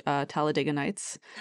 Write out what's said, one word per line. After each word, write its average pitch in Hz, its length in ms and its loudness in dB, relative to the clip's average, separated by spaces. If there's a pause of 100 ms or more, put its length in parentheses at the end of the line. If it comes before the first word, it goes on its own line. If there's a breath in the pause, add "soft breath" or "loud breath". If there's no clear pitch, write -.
uh, 143 200 2
Talladega 151 460 2
Nights, 147 460 -2 (240 loud breath)